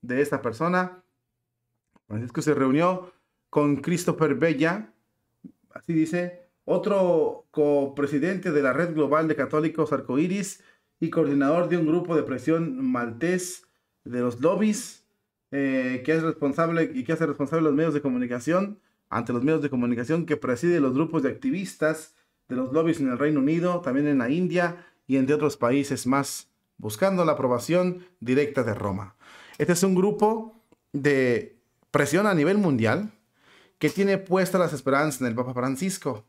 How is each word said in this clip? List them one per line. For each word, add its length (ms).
de 200
esta 200
persona, 640
Francisco 340
se 120
reunió 580
con 280
Christopher 580
Bella, 580
así 220
dice, 540
otro 880
copresidente 1000
de 100
la 120
Red 200
Global 340
de 80
Católicos 580
Arcoíris 680
y 100
coordinador 600
de 80
un 100
grupo 280
de 80
presión 600
maltés 840
de 180
los 180
lobbies, 640
eh, 540
que 80
es 100
responsable 680
y 100
que 100
hace 120
responsable 380
los 100
medios 200
de 80
comunicación, 800
ante 240
los 100
medios 180
de 80
comunicación 560
que 120
preside 420
los 140
grupos 300
de 60
activistas 840
de 60
los 160
lobbies 280
en 100
el 80
Reino 220
Unido, 420
también 260
en 120
la 100
India 560
y 120
entre 180
otros 220
países 480
más, 440
buscando 480
la 80
aprobación 720
directa 440
de 100
Roma. 420
Este 160
es 100
un 120
grupo 680
de 680
presión 380
a 80
nivel 240
mundial 520
que 100
tiene 300
puestas 420
las 120
esperanzas 480
en 60
el 80
Papa 180
Francisco. 760